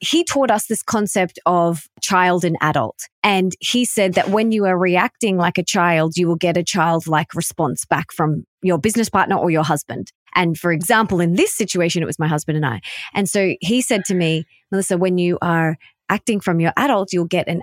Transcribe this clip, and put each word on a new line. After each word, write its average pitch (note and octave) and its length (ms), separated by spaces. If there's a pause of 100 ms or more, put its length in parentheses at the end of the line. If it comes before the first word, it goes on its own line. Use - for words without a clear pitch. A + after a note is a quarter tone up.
he E4+ 240
taught C4+ 260
us G#3+ 160
this A3 160
concept G#3 640
of E3+ 420 (120)
child F3+ 440
and E3 160
adult. D3 480 (140)
And F#3+ 380
he B3 240
said F#3+ 300
that F#3 160
when A3 200
you G#3+ 140
are F#3 120
reacting F#3 600
like F3 200
a F#3 60
child, E3+ 540
you F3+ 100
will E3+ 80
get E3+ 220
a E3+ 80
childlike E3 680
response D#3+ 500
back D#3 260
from D#3 340 (180)
your F3+ 160
business A3 300
partner G3 280
or E3+ 140
your D#3+ 120
husband. D#3 480 (240)
And E3+ 240
for F3 140
example, F#3+ 480
in E3+ 140
this D#4+ 200
situation, F3 480
it - 40
was - 120
my D#3 80
husband D#3 300
and D3+ 100
I. A2+ 140 (340)
And G3 140
so F#3+ 320
he A#3 220
said G#3 240
to G3 80
me, D#3+ 320 (240)
"Melissa, F#3+ 260
when F3+ 220
you F3 240
are E3 340 (320)
acting G#3 320
from E3 200
your E3 160
adult, G#3+ 360
you'll F3 120
get E3+ 240
an E3+ 140